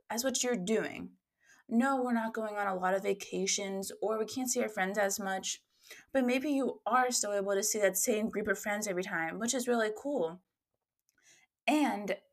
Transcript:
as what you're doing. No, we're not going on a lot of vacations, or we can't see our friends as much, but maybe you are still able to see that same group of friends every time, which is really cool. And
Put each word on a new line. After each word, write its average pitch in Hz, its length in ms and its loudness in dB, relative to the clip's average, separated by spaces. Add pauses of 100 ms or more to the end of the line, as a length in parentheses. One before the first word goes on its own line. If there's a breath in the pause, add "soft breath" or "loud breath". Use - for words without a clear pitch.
as 226 160 -2
what 254 180 0
you're 247 140 2
doing. 180 540 -2 (640 soft breath)
No, 262 300 4
we're 247 100 0
not 226 220 0
going 214 220 -4
on 202 100 0
a 190 80 0
lot 185 200 2
of 196 100 0
vacations, 196 880 -2 (100)
or 220 160 0
we 214 80 -2
can't 254 240 -4
see 247 100 0
our 220 80 0
friends 196 300 -2
as 196 220 2
much, 190 420 -4 (500 loud breath)
but 262 140 4
maybe 262 240 2
you 269 340 0
are 247 280 4
still 208 200 0
able 202 220 0
to 196 80 2
see - 160 0
that 190 180 4
same 220 320 2
group 208 200 -2
of 196 100 0
friends 208 300 -2
every 180 160 -2
time, 170 340 -4
which 233 160 -2
is 247 140 0
really 226 280 2
cool. 185 460 -4 (1300 soft breath)
And 214 480 2 (160)